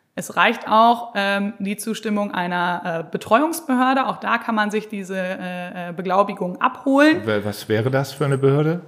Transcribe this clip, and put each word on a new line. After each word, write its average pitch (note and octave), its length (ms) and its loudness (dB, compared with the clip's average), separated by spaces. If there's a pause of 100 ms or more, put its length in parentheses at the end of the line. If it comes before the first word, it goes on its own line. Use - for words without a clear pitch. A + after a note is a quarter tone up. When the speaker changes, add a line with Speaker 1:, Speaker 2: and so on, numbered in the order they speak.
(160)
Speaker 1:
Es - 200 -8
reicht A3 320 2
auch, A#3 480 4
ähm, G3+ 420 0
die G3 180 -4
Zustimmung G#3 560 -4
einer, F3 760 -2
äh, - 40 -18
Betreuungsbehörde. B3+ 960 0
Auch F#3 120 -6
da A3 200 -2
kann A#3 160 -4
man G#3 160 0
sich G#3+ 180 -4
diese, F#3+ 280 -8
äh, F3+ 720 -8
äh, F3 40 -10
Beglaubigung F#3 680 -2
abholen. C#4 680 4
Speaker 2:
Wa-, - 180 2
was - 240 -6
wäre A2 220 2
das C3+ 220 0
für - 120 -2
eine C#3 140 2
Behörde? D3+ 500 4